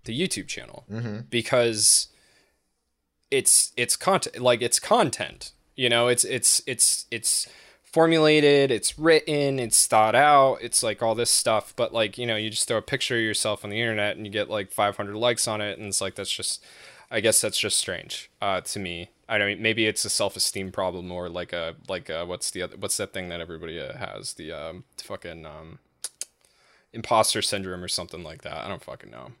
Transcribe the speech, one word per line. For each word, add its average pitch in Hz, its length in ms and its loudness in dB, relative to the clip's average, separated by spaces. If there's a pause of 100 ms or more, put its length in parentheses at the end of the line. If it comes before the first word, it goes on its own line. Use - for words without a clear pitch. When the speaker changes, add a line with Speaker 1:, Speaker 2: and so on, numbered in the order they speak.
Speaker 1:
the 120 140 -6
YouTube 170 300 -4
channel. - 420 -14
Speaker 2:
Mm-hmm. 110 280 -6 (120)
Speaker 1:
Because 117 760 2 (1200)
it's, - 460 2
it's 120 180 0
content, - 480 0
like, 123 200 4
it's - 180 0
content, - 720 0 (240)
you 127 120 2
know? 120 200 4
It's, 120 160 4
it's, - 420 0
it's, - 460 0
it's - 340 -2 (380)
formulated, 151 880 6
it's - 260 -2
written, 147 640 4
it's - 260 2
thought 110 300 4
out, 139 440 6
it's, 117 220 -2
like, 107 180 -2
all 113 140 2
this 117 160 0
stuff, - 460 2
but, - 180 -2
like, 110 240 0
you 120 80 -4
know, 113 100 0
you 107 140 -4
just - 160 -2
throw 117 120 0
a 101 40 -2
picture 131 340 -2
of 113 60 2
yourself 107 420 -2
on 104 60 -8
the 107 100 -4
internet 107 360 -2
and 107 100 -12
you 98 60 -10
get, 104 180 -4
like, 101 220 -6
five 101 240 0
hundred 101 200 -8
likes 120 300 0
on 107 140 -4
it, 104 180 -6
and 107 80 -12
it's 98 140 -2
like, 95 160 -6
that's 98 160 -8
just, - 300 -6 (480)
I 117 100 -2
guess 110 200 4
that's 107 160 -2
just - 220 0
strange, - 500 -8 (140)
uh, 95 200 0
to - 180 -8
me. 87 300 -8 (180)
I 110 100 0
don't, 101 220 0
maybe 110 260 2
it's 104 180 -2
a 107 60 -6
self-esteem 95 640 -2
problem 90 400 -4
or, 87 160 -8
like, 85 240 -8
a, 85 240 -6 (120)
like, 92 220 -6
a, 85 160 -6
what's 87 240 -6
the 90 120 -8
other, - 140 -8
what's 98 200 -6
that 101 160 -6
thing 92 160 -8
that 87 120 -8
everybody, 82 400 -10
uh, - 160 -10
has? - 380 -8
The, 78 180 -12
um, 80 300 -10 (180)
fucking, 82 460 -12
um, 78 320 -18 (1120)
imposter 113 500 2
syndrome 92 420 -6
or 87 40 -10
something 87 340 -8
like 78 200 -16
that. 78 220 -10
I 90 40 -10
don't 98 140 -10
fucking - 280 -16
know. 60 300 -18